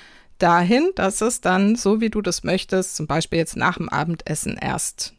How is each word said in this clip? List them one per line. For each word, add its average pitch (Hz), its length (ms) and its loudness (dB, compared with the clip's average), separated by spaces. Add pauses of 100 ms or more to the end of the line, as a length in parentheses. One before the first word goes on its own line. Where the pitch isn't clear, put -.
(400)
dahin, 185 560 4
dass - 260 -2
es 233 200 0
dann, 196 340 4
so 220 260 2
wie 226 80 0
du 214 120 -2
das 180 220 -4
möchtest, 185 520 -2
zum 156 120 -6
Beispiel 165 320 0
jetzt 160 160 -2
nach 170 220 0
dem 165 100 -6
Abendessen - 680 -4
erst - 600 -6